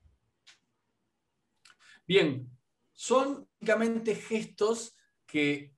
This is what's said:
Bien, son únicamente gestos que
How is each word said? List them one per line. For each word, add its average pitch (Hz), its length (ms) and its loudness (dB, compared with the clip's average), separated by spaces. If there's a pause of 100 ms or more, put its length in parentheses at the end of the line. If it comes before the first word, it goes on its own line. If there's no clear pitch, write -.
(2000)
Bien, 160 420 2 (440)
son 269 540 0 (140)
únicamente 220 540 0
gestos - 800 -4 (300)
que 147 520 -2